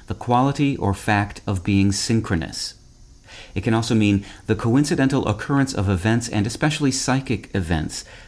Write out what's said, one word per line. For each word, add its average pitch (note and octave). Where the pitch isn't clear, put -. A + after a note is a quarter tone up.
the -
quality C#3
or G2
fact G#2
of F#2+
being G2
synchronous. G2+
It F#2+
can A2
also A2+
mean G#2
the A2
coincidental C3+
occurrence C3+
of G2+
events, A2+
and G2+
especially D3+
psychic C3
events, E2